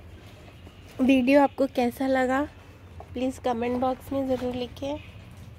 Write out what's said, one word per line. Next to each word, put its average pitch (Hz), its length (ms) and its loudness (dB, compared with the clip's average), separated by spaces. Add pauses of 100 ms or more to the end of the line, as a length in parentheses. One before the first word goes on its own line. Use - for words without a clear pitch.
(1000)
वीडियो 269 400 6
आपको 269 260 2
कैसा 247 400 -2
लगा, 262 420 0 (640)
please 254 260 -4
comment 247 420 -2
box 254 320 -4
में 269 160 -2
ज़रूर 247 260 -2
लिखें, 269 440 -8 (600)